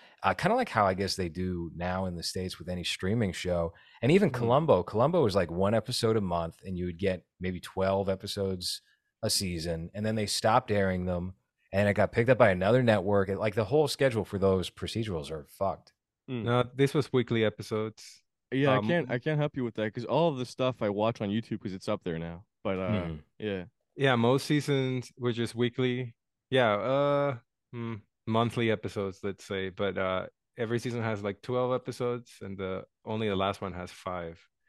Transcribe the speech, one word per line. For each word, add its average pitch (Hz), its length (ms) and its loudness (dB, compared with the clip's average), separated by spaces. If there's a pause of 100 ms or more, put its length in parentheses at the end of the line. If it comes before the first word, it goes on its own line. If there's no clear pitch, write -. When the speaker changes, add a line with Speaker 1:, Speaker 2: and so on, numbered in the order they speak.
(220)
Speaker 1:
Uh, 95 120 2
kinda 190 200 0
like 247 140 0
how 107 180 4
I 95 80 4
guess 95 220 -2
they 90 140 -2
do 87 440 -4
now 90 300 -4
in 90 100 -6
the 82 80 -8
States 92 360 -6
with 80 100 -14
any 90 160 -6
streaming 98 480 -2
show. 85 400 -2 (300)
And 127 100 4
even 196 180 6
Speaker 2:
Mm-hmm. 123 80 -6
Speaker 1:
Columbo, 120 460 4
Columbo 147 400 2
was, 95 100 2
like, 87 160 2
one 95 240 2
episode 113 420 0
a 107 40 2
month, 85 440 -2
and 92 140 -6
you 90 60 -4
would 87 140 -6
get 92 260 0 (160)
maybe 92 180 -4
twelve 95 520 0
episodes 95 720 -4 (420)
a 107 60 0
season, 85 640 -4
and 104 120 -4
then 110 80 0
they 107 120 0
stopped 113 440 2
airing 92 360 2
them, 90 280 -4 (380)
and 101 160 4
it 101 60 4
got - 180 2
picked 117 180 2
up 117 80 6
by 117 120 8
another 98 340 4
network. 101 460 4
And, 95 100 -2
like, 107 160 0
the 113 80 2
whole 143 240 2
schedule 117 360 0
for 101 140 -6
those 95 320 2
procedurals 90 600 -6
are 76 120 -10 (140)
fucked. 95 340 -4 (380)
Speaker 2:
Mm. 117 140 -6
Speaker 3:
No, 120 200 2 (100)
this 135 200 2
was 143 180 0
weekly 117 320 2
episodes. 107 800 -4 (300)
Speaker 2:
Yeah, 135 240 4
Speaker 3:
Um, 107 80 2
Speaker 2:
I 110 40 0
can't, 170 220 0
I 120 80 -2
can't 156 220 -2
help 147 160 -2
you 131 80 -2
with 113 100 -6
that 107 180 -2
'cause 120 120 -8
all 156 260 2
of 135 80 -4
the 123 80 -4
stuff 127 360 -2
I 107 80 2
watch 104 300 0
on 101 100 -2
YouTube 110 300 -4
'cause 98 120 -8
it's 95 160 -10
up 104 160 -2
there 82 160 -4
now. 85 240 -10 (180)
But, 95 160 -2
uh, 92 120 -2
Speaker 1:
Mm-hmm. 85 240 -2 (260)
Speaker 2:
yeah. 98 240 -4 (320)
Speaker 3:
Yeah, 135 200 4
most 123 300 4
seasons 135 720 -2
were 123 140 -2
just 113 240 -4
weekly. 123 580 -2 (360)
Yeah, 123 240 4
uh, 139 640 0 (380)
mm, 117 260 -8 (260)
monthly 113 460 2
episodes, 98 500 -6
let's 98 220 -6
say. 95 240 -4
But, 92 300 -2
uh, 92 280 0 (320)
every 117 220 -2
season 120 220 -6
has, 110 200 -2
like, 101 200 -6
twelve 123 300 -2
episodes, 123 680 -6
and 98 180 -10
the, 95 260 -6 (200)
only 110 240 -2
the 98 80 0
last 95 240 0
one 95 120 -6
has 90 200 -10
five. 87 480 -8 (280)